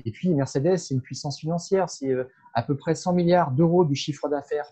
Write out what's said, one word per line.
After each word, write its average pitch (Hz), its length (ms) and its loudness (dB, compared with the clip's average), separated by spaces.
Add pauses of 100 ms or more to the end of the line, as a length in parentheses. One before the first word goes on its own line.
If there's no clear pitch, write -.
Et 113 80 -6
puis 180 220 0
Mercedes, 143 460 0
c'est - 140 -8
une 127 80 0
puissance - 380 -8
financière, 170 500 -2
c'est, 135 200 -6
euh, 127 160 -2 (280)
à 120 80 -2
peu 143 140 -2
près 165 180 -2
cent 180 200 -2
milliards 175 380 4
d'euros 170 340 4
de 139 80 0
chiffre 143 340 -4
d'affaires 147 440 -4